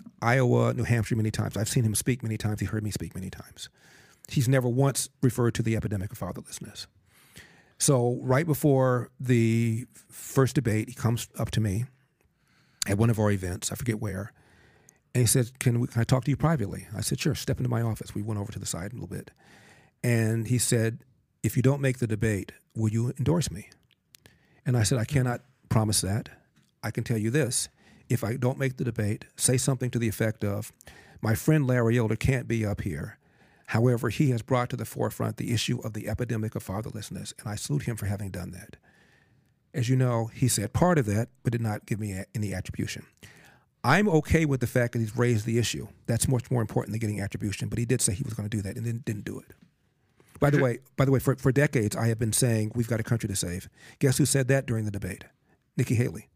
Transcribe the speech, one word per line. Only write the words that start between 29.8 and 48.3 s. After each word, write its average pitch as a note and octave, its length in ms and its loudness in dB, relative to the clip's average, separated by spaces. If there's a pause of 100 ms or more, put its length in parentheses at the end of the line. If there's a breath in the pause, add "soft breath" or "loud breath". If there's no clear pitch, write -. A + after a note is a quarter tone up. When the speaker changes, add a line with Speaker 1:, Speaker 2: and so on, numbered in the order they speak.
Speaker 1:
to A#2+ 80 -2
the A#2 100 2
effect A2 360 -2
of, G#2 280 -4 (500 loud breath)
'My A2 120 2
friend D#3 320 4
Larry A#2+ 320 4
Elder A2+ 180 0
can't B2 320 0
be A2+ 180 0
up G2+ 160 -4
here. D#2+ 360 -6 (520 soft breath)
However, A#2+ 400 2
he B2+ 200 2
has A#2 120 0
brought B2 280 0
to B2 60 -6
the A2 80 -6
forefront A2+ 540 -4
the A#2 140 -2
issue A#2 280 0
of A2 140 -8
the G#2+ 140 -8
epidemic A2 460 -4
of A2 100 -8
fatherlessness, G#2 760 -8
and - 80 -10
I G#2 80 -6
salute - 280 -4
him A#2+ 120 -4
for G#2 100 -8
having G2 240 -4
done F2+ 200 -10
that.'" F2+ 260 -16 (960 soft breath)
As A#2+ 160 -2
you C3 80 2
know, B2 300 2
he B2+ 200 0
said A2 280 0
part E3+ 240 4
of A#2 80 2
that, G#2 240 0 (120)
but B2 100 0
did A#2 100 -2
not G#2+ 240 -4
give G#2+ 140 -4
me G#2 120 -4
a-, F#2+ 220 -8
any G#2 200 -4
attribution. - 520 -8 (800 loud breath)
I'm F#3+ 220 6
okay D#3+ 380 4
with C3+ 140 0
the - 60 -2
fact A#2+ 280 2
that A#2+ 40 0
he's A2 180 -2
raised A#2+ 300 2
the A2+ 120 0
issue. A2+ 280 -2 (200)
That's A#2 200 0
much B2 240 0
more B2 100 0
important - 320 -2
than A2 60 -4
getting G#2 220 -4
attribution, G#2 480 -6
but G#2+ 100 -4
he A#2 60 -2
did A#2+ 160 0
say G2+ 140 0
he - 100 -4
was A2 100 -8